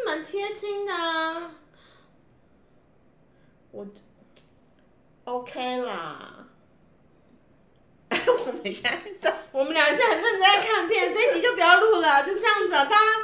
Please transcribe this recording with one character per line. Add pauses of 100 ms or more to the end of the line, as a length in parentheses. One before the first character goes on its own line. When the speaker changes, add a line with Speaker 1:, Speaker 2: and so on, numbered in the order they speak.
Speaker 1:
蛮
贴
心
的
啊。 (2250)
Speaker 2:
我， (1400)
OK
啦。 (1600)
<laughs>
我
们
现
在 (220)
在 (180)
Speaker 1:
我
们
俩
是
很
认
真
在
看
片，
这
一
集
就
不
要
录
了，
就
这
样
子
啊，
大
家， (260)